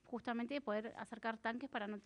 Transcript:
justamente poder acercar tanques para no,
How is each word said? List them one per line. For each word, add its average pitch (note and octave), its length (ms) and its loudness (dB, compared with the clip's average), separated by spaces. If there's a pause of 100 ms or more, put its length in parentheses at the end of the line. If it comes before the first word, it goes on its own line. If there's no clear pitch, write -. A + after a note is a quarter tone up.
justamente A#3+ 540 0
poder G#3+ 380 2
acercar A3+ 400 -2
tanques B3 320 0
para G#3+ 180 0
no, G#3 180 -2